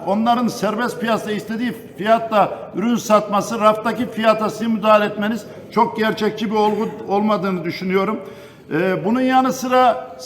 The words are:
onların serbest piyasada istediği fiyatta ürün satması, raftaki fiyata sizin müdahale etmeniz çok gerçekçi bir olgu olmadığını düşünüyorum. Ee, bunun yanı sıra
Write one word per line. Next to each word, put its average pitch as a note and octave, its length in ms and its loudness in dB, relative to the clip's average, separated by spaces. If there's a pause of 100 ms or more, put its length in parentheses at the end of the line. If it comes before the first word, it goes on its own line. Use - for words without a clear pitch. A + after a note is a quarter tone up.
onların A3+ 400 2
serbest G#3+ 540 -2
piyasada G#3+ 300 -2
istediği A3 420 -4 (240)
fiyatta G#3+ 520 2 (260)
ürün A3+ 200 0
satması, G#3 640 0
raftaki G#3+ 500 2
fiyata G#3+ 400 2
sizin A3+ 220 -4
müdahale G#3+ 340 4
etmeniz G#3+ 400 -4 (260)
çok - 260 2
gerçekçi G#3+ 540 -2
bir A3 40 -2
olgu G#3+ 340 2 (180)
olmadığını G3 560 0
düşünüyorum. F#3 560 -2 (520)
Ee, E3+ 340 0
bunun A#3+ 160 2
yanı C4 320 4
sıra B3+ 720 2